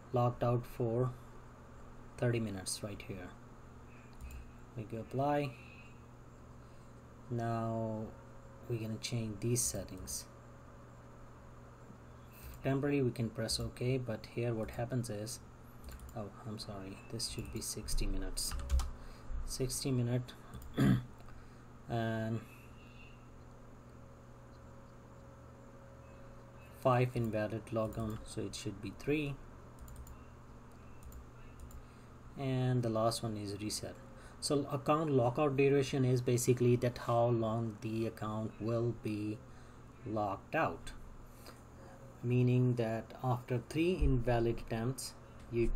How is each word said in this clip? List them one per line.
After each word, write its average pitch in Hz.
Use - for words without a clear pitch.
locked 123
out 120
for 123
thirty 120
minutes 101
right 101
here. 95
We 113
go 113
apply. 139
Now 113
we're 120
gonna 110
change 110
these 120
settings. 92
Temporarily 139
we 123
can 113
press -
OK, 123
but 120
here 120
what 110
happens 120
is, 107
oh, 101
I'm 104
sorry, 98
this 113
should -
be -
sixty -
minutes. -
Sixty 131
minute 123
<clears throat> -
and 113
five 123
invalid 110
logon, 110
so -
it 98
should 98
be 98
three. 143
And 127
the 117
last 113
one 110
is 101
reset. -
So 143
account 151
lockout 131
duration 139
is 127
basically 123
that 120
how 120
long 113
the 113
account 110
will 117
be 107
locked 104
out, -
meaning 123
that 113
after 123
three 170
invalid 120
attempts, 120
you 117